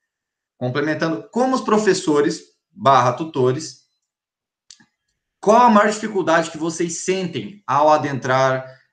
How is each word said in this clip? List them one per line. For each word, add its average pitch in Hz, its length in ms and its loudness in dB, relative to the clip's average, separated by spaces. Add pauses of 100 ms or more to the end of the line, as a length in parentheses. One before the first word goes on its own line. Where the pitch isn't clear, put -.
(580)
complementando, 147 720 -4
como 254 240 0
os 226 60 -2
professores 170 800 0 (300)
barra 123 420 2
tutores, 143 720 -4 (1600)
qual 233 220 4
a 247 80 6
maior 214 200 4
dificuldade 180 600 -2
que 160 80 -12
vocês 170 460 -6
sentem 170 640 -6
ao 147 240 2
adentrar, 131 760 0 (260)